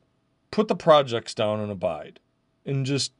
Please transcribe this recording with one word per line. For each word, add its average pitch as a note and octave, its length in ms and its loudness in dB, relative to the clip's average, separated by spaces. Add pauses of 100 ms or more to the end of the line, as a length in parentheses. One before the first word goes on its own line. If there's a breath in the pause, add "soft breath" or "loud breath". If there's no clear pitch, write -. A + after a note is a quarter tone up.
(500)
put A3 180 -2
the A3 80 -2
projects C#3 580 4
down G#2+ 260 -2
and G#2 120 -4
abide, E2+ 480 -6 (460)
and C3+ 200 -4
just C3+ 340 -4